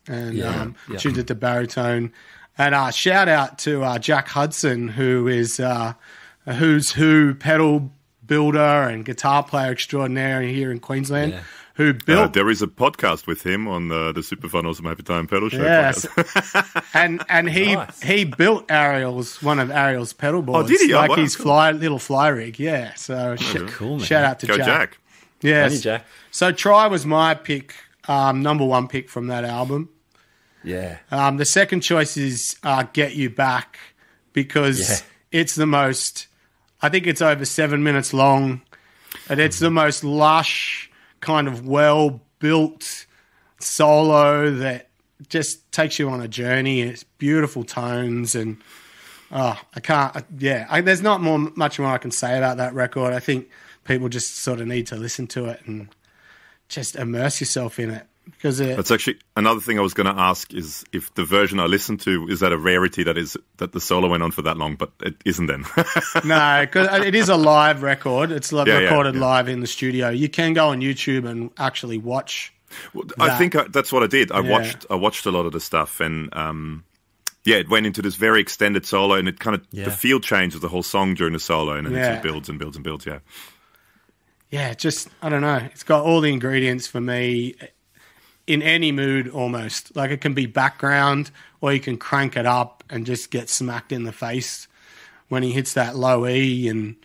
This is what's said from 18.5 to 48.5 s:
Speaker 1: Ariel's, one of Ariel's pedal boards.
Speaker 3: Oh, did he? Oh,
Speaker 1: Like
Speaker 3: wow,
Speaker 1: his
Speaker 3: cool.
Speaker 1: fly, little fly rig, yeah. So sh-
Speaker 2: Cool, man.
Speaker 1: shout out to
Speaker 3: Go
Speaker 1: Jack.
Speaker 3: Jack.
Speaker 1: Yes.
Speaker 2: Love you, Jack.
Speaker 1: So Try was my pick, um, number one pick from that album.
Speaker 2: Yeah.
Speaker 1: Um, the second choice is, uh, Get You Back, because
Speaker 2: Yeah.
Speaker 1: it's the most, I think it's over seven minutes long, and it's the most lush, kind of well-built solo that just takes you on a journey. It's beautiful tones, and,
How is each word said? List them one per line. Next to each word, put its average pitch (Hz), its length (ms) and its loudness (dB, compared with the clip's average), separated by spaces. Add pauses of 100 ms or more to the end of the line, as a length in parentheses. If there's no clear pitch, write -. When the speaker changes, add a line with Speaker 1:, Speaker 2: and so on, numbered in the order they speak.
Speaker 1:
Ariel's, 135 720 0
one 147 160 2
of 131 140 0
Ariel's 135 400 0
pedal 156 300 -2
boards. 147 240 0
Speaker 3:
Oh, 269 60 4
did 392 80 6
he? 139 140 6
Oh, 135 60 6
Speaker 1:
Like 151 100 4
Speaker 3:
wow, 151 60 4
Speaker 1:
his 156 200 2
Speaker 3:
cool. - 100 -8
Speaker 1:
fly, 151 260 6
little 156 260 -2
fly 139 300 2
rig, 117 320 -4
yeah. 139 340 -4
So 123 420 -6
sh- 113 200 -4 (120)
Speaker 2:
Cool, 135 300 -8
man. 107 80 -6
Speaker 1:
shout 151 180 4
out 135 160 0
to - 60 -10
Speaker 3:
Go 104 100 2
Speaker 1:
Jack. 127 100 2
Speaker 3:
Jack. 135 320 2 (440)
Speaker 1:
Yes. 147 280 6
Speaker 2:
Love - 60 -2
you, 120 60 -2
Jack. 113 240 -2 (240)
Speaker 1:
So 180 220 2
Try 208 340 6
was 180 180 0
my 156 300 4
pick, 147 400 -8 (340)
um, 135 340 2
number 151 220 2
one 127 240 2
pick 127 220 -8
from 120 160 -8
that 123 180 -4
album. 131 460 -4 (720)
Speaker 2:
Yeah. 90 320 -8 (160)
Speaker 1:
Um, 139 240 2
the 143 80 0
second 196 380 2
choice 156 340 0
is, 135 480 -4
uh, 135 280 0
Get 143 220 0
You 135 160 -2
Back, 127 480 -2 (540)
because 139 480 0 (520)
Speaker 2:
Yeah. 165 100 2
Speaker 1:
it's - 120 -2
the 156 120 2
most, 143 600 0 (560)
I 147 60 4
think 175 180 0
it's 160 160 0
over 147 220 4
seven 147 400 0
minutes 143 300 0
long, 135 480 4 (640)
and 143 100 -2
it's 151 220 2
the 165 100 2
most 156 320 2
lush, 151 880 0 (300)
kind 151 260 2
of 123 200 -8
well-built 151 1400 2 (520)
solo 151 920 4
that 131 380 -6 (400)
just - 440 -4
takes 156 260 0
you 143 120 -2
on 127 100 -4
a 117 80 -8
journey. 127 540 0
It's 120 220 -8
beautiful 143 600 -2
tones, 120 720 -4
and, 110 240 -6 (760)